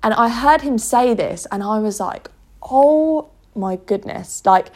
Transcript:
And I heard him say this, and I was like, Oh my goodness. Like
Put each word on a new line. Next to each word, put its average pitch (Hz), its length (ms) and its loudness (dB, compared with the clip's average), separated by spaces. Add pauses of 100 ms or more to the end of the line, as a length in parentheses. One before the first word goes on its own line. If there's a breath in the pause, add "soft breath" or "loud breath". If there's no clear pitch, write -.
And 220 120 0
I 233 140 2
heard 277 340 2
him 269 160 -2
say 233 360 2
this, 175 380 -6
and 202 100 -6
I 214 160 -4
was 214 220 -4
like, - 280 -8 (340)
Oh 302 680 2 (240)
my 190 220 -4
goodness. 185 680 -8
Like 190 320 2